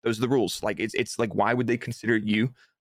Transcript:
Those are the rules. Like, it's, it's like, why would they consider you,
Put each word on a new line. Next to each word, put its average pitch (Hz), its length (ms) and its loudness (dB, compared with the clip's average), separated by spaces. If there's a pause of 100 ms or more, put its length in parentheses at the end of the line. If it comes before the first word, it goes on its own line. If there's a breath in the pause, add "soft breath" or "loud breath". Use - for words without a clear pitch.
Those 113 140 0
are - 20 -8
the 123 80 2
rules. 120 340 2
Like, 104 160 -2
it's, 107 160 -4
it's - 240 -2
like, 113 160 0
why 107 200 2
would 123 120 0
they 117 100 2
consider 117 400 -2
you, 107 360 0 (280 soft breath)